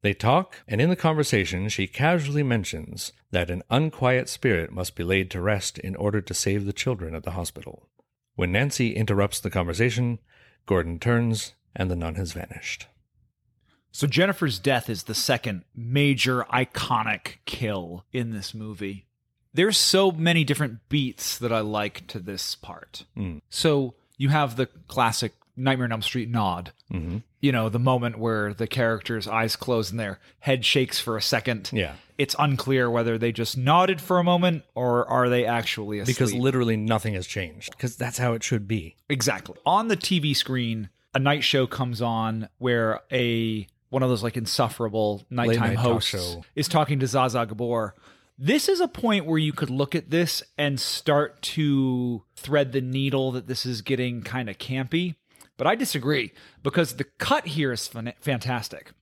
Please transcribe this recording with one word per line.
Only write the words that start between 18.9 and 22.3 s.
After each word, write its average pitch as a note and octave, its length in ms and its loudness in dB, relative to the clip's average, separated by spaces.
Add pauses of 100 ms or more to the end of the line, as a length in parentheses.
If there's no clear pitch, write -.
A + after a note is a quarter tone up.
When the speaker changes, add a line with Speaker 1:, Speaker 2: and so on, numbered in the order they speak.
Speaker 2:
There's F#3 220 4
so F#3+ 360 4
many E3 320 2
different C3 440 -2
beats - 500 -2
that A#2 140 -2
I A2+ 100 2
like G#2+ 460 -4
to G#2+ 120 -10
this F#2 340 -8